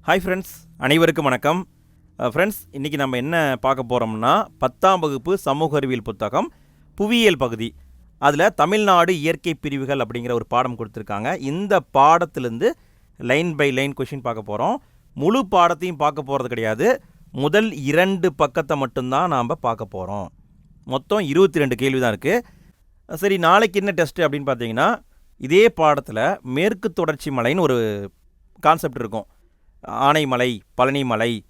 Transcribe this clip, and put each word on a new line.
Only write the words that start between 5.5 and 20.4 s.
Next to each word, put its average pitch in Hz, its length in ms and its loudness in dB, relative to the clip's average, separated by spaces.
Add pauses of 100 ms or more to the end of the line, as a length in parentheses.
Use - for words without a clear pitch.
அறிவியல் 127 260 -2
புத்தகம் 113 460 -4 (500)
புவியியல் 214 380 4
பகுதி. 117 320 -4 (540)
அதுல 147 280 4
தமிழ்நாடு 185 680 4
இயற்கை 160 360 -2
பிரிவுகள் 139 440 -4
அப்படிங்கிற 120 340 -4
ஒரு 117 140 -2
பாடம் 123 320 0
கொடுத்திருக்காங்க. 110 600 -6
இந்த 180 400 -2
பாடத்திலிருந்து 143 880 2 (500)
line 151 340 0
by 143 180 2
line 135 300 -2
question 135 200 -8
பார்க்க 110 300 -8
போறோம். 143 260 -2 (400)
முழு 208 340 0
பாடத்தையும் 175 460 2
பார்க்க 147 260 -2
போறது 131 240 -4
கிடையாது. 113 400 -2 (460)
முதல் 185 400 0 (100)
இரண்டு 175 520 2
பக்கத்தை 151 420 -2
மட்டும்தான் 135 520 -2
நாம 131 260 -2
பார்க்க 113 400 -6
போறோம். 95 340 -8 (580)